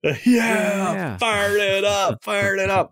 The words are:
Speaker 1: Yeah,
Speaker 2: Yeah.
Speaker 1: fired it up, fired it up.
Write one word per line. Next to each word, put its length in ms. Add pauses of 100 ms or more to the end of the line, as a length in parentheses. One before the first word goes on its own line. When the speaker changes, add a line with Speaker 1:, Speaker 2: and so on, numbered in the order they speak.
Speaker 1:
Yeah, 880
Speaker 2:
Yeah. 240
Speaker 1:
fired 420
it 240
up, 400
fired 360
it 100
up. 220